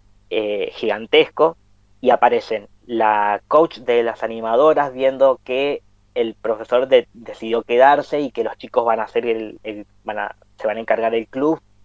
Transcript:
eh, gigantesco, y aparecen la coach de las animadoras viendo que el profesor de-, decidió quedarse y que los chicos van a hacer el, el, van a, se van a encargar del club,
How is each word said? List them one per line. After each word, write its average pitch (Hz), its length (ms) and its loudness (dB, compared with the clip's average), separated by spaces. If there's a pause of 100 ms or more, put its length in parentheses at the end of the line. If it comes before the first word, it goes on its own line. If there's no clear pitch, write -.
(300)
eh, 104 440 -4
gigantesco, 113 840 0 (440)
y 123 100 2
aparecen 117 560 0 (180)
la 107 600 0
coach 160 320 2
de 120 240 0
las 117 200 -6
animadoras 123 720 0
viendo 131 500 2
que 139 380 -4 (320)
el 113 220 -4
profesor 113 520 -2
de-, 131 260 4
decidió 113 500 -6
quedarse 139 580 2
y 135 100 -6
que 117 120 -4
los 110 140 -8
chicos 117 280 -2
van 113 140 2
a 110 40 -4
hacer 117 220 -4
el, 110 380 -6
el, 104 240 -12 (160)
van 104 160 -8
a, 101 160 -8 (220)
se - 100 -6
van 107 100 -4
a 113 40 -8
encargar 113 300 0
del 113 160 -2
club, 151 340 -2 (240)